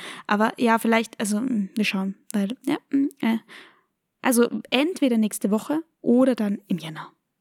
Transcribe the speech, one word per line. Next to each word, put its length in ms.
aber 320
ja, 200
vielleicht, 420
also, 200
mm, 360
wir 80
schauen, 320
weil, 320
ja, 140
mm, 160
äh, 180
also 280
entweder 460
nächste 340
Woche 340
oder 340
dann 320
im 120
Jänner. 340